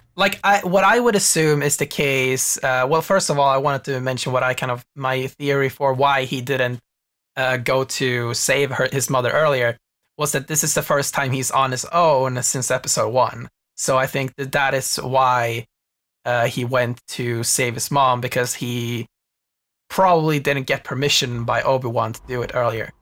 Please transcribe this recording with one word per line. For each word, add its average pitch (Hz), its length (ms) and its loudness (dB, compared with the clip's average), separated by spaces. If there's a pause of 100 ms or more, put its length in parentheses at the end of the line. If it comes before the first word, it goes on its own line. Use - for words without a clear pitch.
(160)
like, 196 280 0
I, 202 160 4
what 190 240 2
I 233 160 6
would 240 160 4
assume 156 460 2
is 143 160 0
the 143 80 -2
case. 135 760 0
Uh, 127 260 2
well, 160 140 2
first 196 280 2
of 147 80 0
all, 139 100 4
I 135 100 4
wanted 139 260 0
to 135 160 -2
mention 127 320 -2
what 127 100 2
I 127 120 2
kind 131 180 -2
of, 123 120 -6 (100)
my 131 320 -2
theory 139 420 0
for 135 260 0
why 135 300 2
he 131 180 -4
didn't, 123 380 -2 (560)
uh, 131 220 0
go 131 260 0
to 123 500 -2
save 135 360 0
her, 131 200 -2
his 135 200 -2
mother 127 200 0
earlier, 131 460 2 (400)
was 147 160 -2
that 135 160 -4
this 156 160 0
is 151 100 -2
the 151 80 0
first 139 300 0
time 139 200 -2
he's 131 180 -2
on 131 220 0
his 127 140 -4
own 131 560 2
since 127 280 -2
episode 123 400 0
one. 120 380 0 (280)
So 131 220 0
I 131 80 2
think 131 300 -6
that 135 160 -8
that 135 220 2
is 135 220 -2
why, 123 680 0 (580)
uh, 120 220 2
he 123 180 -4
went 123 440 0
to 120 360 -4
save 120 300 0
his - 160 -6
mom, 131 320 2
because 123 320 -2
he 120 520 -6 (840)
probably 165 520 2
didn't 139 260 -2
get 135 180 -2
permission 127 600 -2
by 117 180 0
Obi-Wan 120 520 0
to - 120 -16
do 123 160 -4
it - 120 -6
earlier. 113 360 -2 (120)